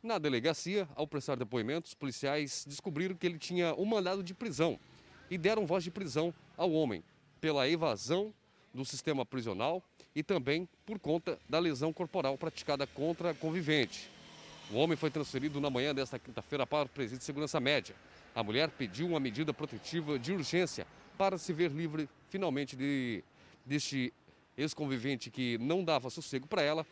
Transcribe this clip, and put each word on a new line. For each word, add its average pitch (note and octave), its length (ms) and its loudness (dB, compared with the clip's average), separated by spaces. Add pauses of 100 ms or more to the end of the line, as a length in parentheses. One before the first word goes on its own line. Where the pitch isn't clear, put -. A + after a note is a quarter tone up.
Na A3+ 140 0
delegacia, D3+ 760 2
ao D3+ 120 -2
prestar C#3+ 280 -2
depoimento, B2 520 -2
os - 60 -14
policiais C#3+ 760 -2
descobriram F3 480 -4
que F3+ 100 -6
ele E3+ 140 0
tinha F3 360 2
um F#3+ 100 0
mandado G3 360 2
de F3+ 120 -8
prisão D#3+ 440 2 (520)
e F3+ 80 -2
deram G3+ 280 4
voz E3+ 180 2
de E3+ 80 -6
prisão E3 420 0 (240)
ao F3 140 4
homem C3 320 2 (360)
pela C#3+ 300 4
evasão E3 640 2 (400)
do C3 100 -6
sistema C#3 420 0
prisional B2 560 0 (320)
e D#3 80 -2
também D#3+ 460 0 (180)
por G#3+ 140 -6
conta D#3+ 480 0
da D3 100 0
lesão D#3 360 2
corporal D3+ 440 0
praticada D3 480 -2
contra E3+ 440 -2
a D#3 40 0
convivente. D#3 760 0 (600)
O G#2 60 -4
homem D#3 220 6
foi D#3 120 2
transferido C#3 520 -2
na D3 80 2
manhã C3+ 260 2
desta C3 240 -2
quinta-feira C3 480 -4
para D3 180 2
o B2 40 -10
presídio B2+ 300 -4
de - 40 -10
segurança D3+ 340 -2
média. C3 380 2 (400)
A A2+ 80 0
mulher C3 260 2
pediu A#2+ 380 -4
uma E3 120 2
medida C3+ 340 0
protetiva D3 680 -2
de A#2+ 120 -2
urgência E3+ 540 0 (320)
para F#3+ 200 4
se - 160 -4
ver D#3+ 180 2
livre D#3 360 -2 (220)
finalmente C#3+ 460 0
de, C3 480 0 (420)
deste C3+ 480 0 (420)
ex-convivente C3+ 760 -2
que B2 260 0
não D#3+ 260 0
dava C3+ 260 0
sossego C#3 360 -6
para F#3 160 0
ela D#3 300 2